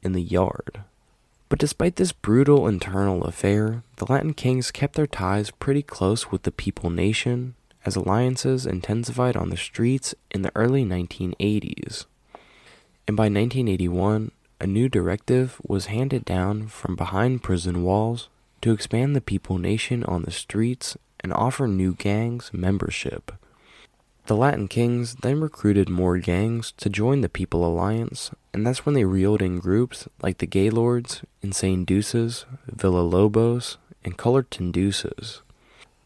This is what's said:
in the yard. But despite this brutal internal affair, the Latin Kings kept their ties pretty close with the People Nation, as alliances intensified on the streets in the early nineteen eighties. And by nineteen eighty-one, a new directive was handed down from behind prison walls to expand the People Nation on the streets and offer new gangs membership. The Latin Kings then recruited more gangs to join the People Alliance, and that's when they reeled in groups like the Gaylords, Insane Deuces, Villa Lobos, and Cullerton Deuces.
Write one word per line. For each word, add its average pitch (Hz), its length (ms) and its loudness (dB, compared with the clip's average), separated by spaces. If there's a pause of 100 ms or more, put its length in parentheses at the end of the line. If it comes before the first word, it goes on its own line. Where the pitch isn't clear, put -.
in 95 100 -2
the 90 100 0
yard. 90 580 0 (720)
But 143 80 0
despite 160 380 0
this 185 160 0
brutal 135 540 4
internal 95 580 0
affair, 107 580 0 (140)
the - 140 -4
Latin 143 240 0
Kings 127 360 0
kept - 260 -4
their 151 100 2
ties 101 440 -2
pretty - 320 -2
close - 480 0
with 95 120 -2
the - 80 -2
People - 400 -4
Nation, 123 640 0 (320)
as 87 100 -2
alliances 127 720 0
intensified 117 720 -2
on - 140 -2
the 87 60 -4
streets - 580 -2 (160)
in 98 100 -2
the 92 140 -2
early 127 300 2
nineteen 90 540 -4
eighties. - 680 -4 (1000)
And 104 80 0
by 110 140 4
nineteen 117 400 2
eighty-one, 95 600 0 (300)
a - 60 -4
new 107 220 2
directive 123 760 0
was 98 240 -2
handed 123 380 -2
down 101 420 -2
from 92 300 -8
behind 117 480 0
prison 87 380 0
walls 110 460 0 (320)
to 113 120 4
expand 123 420 0
the 131 60 2
People 95 360 -4
Nation 107 480 -2
on 90 180 -2
the 87 100 -6
streets - 640 -4 (220)
and 92 120 -4
offer 127 340 0
new 92 280 2
gangs 117 580 -2
membership. - 800 -2 (920)
The 107 100 2
Latin 113 320 2
Kings 120 540 0
then 143 180 0
recruited 101 480 2
more 90 300 2
gangs 107 540 -2
to - 180 -4
join 117 300 2
the 117 100 0
People 87 340 0
Alliance, 92 680 -2 (200)
and 107 140 0
that's 127 180 -2
when 147 100 2
they 123 100 4
reeled 95 360 4
in 90 200 0
groups 98 460 0 (140)
like 92 180 -2
the 87 80 -2
Gaylords, 117 760 0 (180)
Insane 95 440 0
Deuces, 117 600 0 (220)
Villa 90 340 2
Lobos, 107 800 4 (260)
and 90 140 -8
Cullerton 120 540 0
Deuces. - 680 -2 (640)